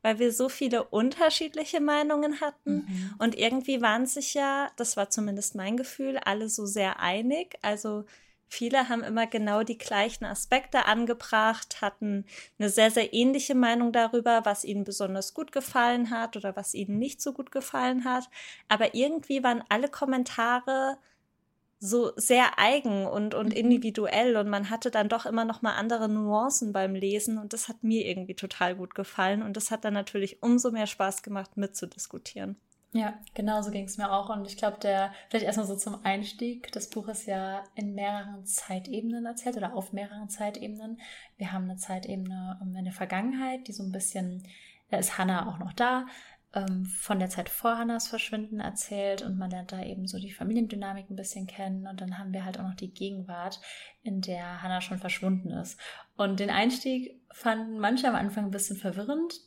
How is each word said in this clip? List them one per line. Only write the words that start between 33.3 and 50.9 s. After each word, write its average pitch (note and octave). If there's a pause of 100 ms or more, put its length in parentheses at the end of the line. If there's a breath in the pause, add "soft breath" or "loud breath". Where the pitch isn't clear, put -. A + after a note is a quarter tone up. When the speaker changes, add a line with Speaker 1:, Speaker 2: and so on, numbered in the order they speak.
Speaker 2:
genau G#3+
so G3+
ging's G3
mir G3+
auch G3+
und G#3
ich -
glaub, G#3
der, G3 (160 loud breath)
vielleicht A3
erstmal G3+
so G3
zum G3+
Einstieg, G#3
das -
Buch G#3
ist G#3+
ja F#3+ (120)
in G3+
mehreren G3+
Zeitebenen A3
erzählt A#3+
oder A3
auf F#3+
mehreren G3+
Zeitebenen. G#3+ (380 loud breath)
Wir F#3
haben F#3+
eine F#3
Zeitebene, F#3
ähm, F#3
in F#3
der F#3
Vergangenheit, B3+
die G3+
so G3+
ein F#3+
bisschen, F#3 (460 loud breath)
da G3
ist -
Hannah F#3
auch D#3+
noch F#3
da, B3+ (480 loud breath)
ähm, F#3+
von F#3+
der F#3
Zeit F3
vor A#3
Hannahs A#3
Verschwinden G#3+
erzählt G3
und F#3+
man F#3
lernt F3+
da F#3
eben F#3+
so F#3+
die F#3+
Familiendynamik G3+